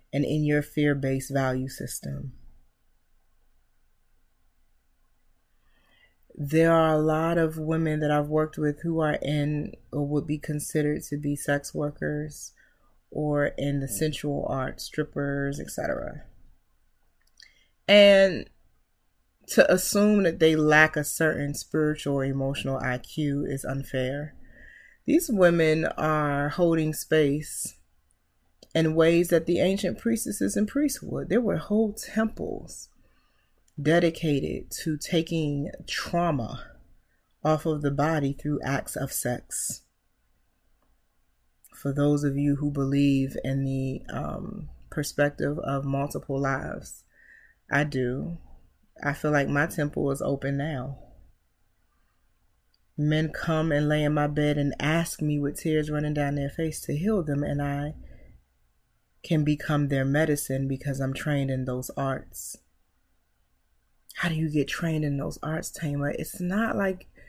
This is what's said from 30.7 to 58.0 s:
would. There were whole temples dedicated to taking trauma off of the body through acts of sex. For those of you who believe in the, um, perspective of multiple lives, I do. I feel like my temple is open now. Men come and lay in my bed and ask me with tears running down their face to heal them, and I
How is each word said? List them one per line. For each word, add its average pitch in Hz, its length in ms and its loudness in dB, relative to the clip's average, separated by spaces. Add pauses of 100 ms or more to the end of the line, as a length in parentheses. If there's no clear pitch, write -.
would. - 260 -6
There 233 140 4
were 190 160 0
whole 208 340 0
temples - 960 -6 (920)
dedicated 160 920 2 (120)
to 156 140 -2
taking 156 760 -2 (160)
trauma 160 800 -2 (800)
off 156 220 2
of 151 160 0
the 143 80 2
body 143 420 2
through 147 320 -4
acts - 320 -4
of - 160 -4
sex. - 720 -6 (1900)
For 139 180 -4
those 147 320 2
of 139 140 0
you 143 180 2
who 143 140 -2
believe 139 720 2
in 135 200 0
the, 135 360 -2 (100)
um, - 600 -8 (200)
perspective 147 680 -2
of 139 260 -2
multiple 139 560 -2
lives, 139 640 -4 (680)
I 143 140 2
do. 143 540 -2 (640)
I 143 100 -2
feel 151 200 -2
like 143 160 2
my 143 180 0
temple 147 440 -2
is 139 120 -4
open 139 340 -2
now. 139 420 -6 (2000)
Men 156 360 2
come 160 400 0
and 147 160 2
lay 151 160 2
in 151 100 2
my 147 140 2
bed 147 280 2
and 143 220 0
ask 160 420 0
me 151 180 0
with 143 220 -2
tears 156 300 0
running 151 240 -2
down 143 220 0
their 139 120 -2
face 160 340 -4
to 147 140 -4
heal 196 260 0
them, 147 200 -2
and 143 180 -2
I 143 340 -4 (1300)